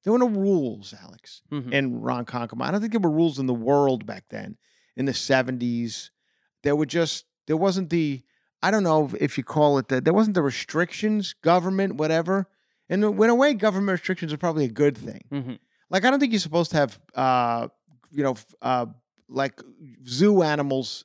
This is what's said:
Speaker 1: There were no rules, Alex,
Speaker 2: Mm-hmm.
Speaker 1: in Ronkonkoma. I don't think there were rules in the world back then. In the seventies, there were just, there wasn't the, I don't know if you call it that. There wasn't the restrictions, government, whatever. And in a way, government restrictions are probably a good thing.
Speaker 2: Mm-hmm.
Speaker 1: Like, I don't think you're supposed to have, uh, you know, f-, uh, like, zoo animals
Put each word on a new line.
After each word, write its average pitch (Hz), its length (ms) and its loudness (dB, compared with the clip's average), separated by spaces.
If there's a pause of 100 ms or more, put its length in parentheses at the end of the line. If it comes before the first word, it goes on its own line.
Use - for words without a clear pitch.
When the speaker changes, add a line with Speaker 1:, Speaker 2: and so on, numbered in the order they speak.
Speaker 1:
There 202 80 2
were 240 60 4
no 247 80 4
rules, 180 720 -2
Alex, - 400 -20 (100)
Speaker 2:
Mm-hmm. 127 220 -8
Speaker 1:
in 131 260 -2
Ronkonkoma. 120 640 -6
I 131 60 -2
don't 196 100 0
think 214 140 -4
there 226 80 2
were 175 80 2
rules 156 300 0
in 131 80 -2
the 123 80 0
world 127 500 2
back 104 240 -14
then. 107 260 -12 (400)
In 131 100 -4
the 139 100 -2
seventies, 120 960 -2 (500)
there 147 140 2
were 151 100 0
just, 160 400 -2 (220)
there 156 100 0
wasn't 185 320 0
the, 151 320 0 (400)
I 180 80 0
don't 208 140 2
know 156 260 4 (100)
if - 160 0
you - 80 -4
call 147 360 4
it - 80 -4
that. 127 180 0
There 160 80 4
wasn't 214 220 2
the 170 80 2
restrictions, 180 960 -4
government, 185 540 2
whatever. 165 520 0 (400)
And 190 160 0
in 214 260 4
a 240 60 6
way, 269 200 4
government 196 440 0
restrictions 175 320 -6
are 151 60 -6
probably 156 280 0
a 120 40 -2
good 143 260 2
thing. - 360 -14
Speaker 2:
Mm-hmm. 131 220 -8 (360)
Speaker 1:
Like, 190 160 0
I 262 60 6
don't 277 80 2
think 262 120 2
you're 214 80 2
supposed 165 320 -2
to 165 60 0
have, 143 220 0 (160)
uh, 123 520 0 (440)
you 143 120 -4
know, 131 100 0
f-, - 280 -12
uh, 123 240 0 (420)
like, 135 320 -4 (480)
zoo 180 360 6
animals 143 600 -2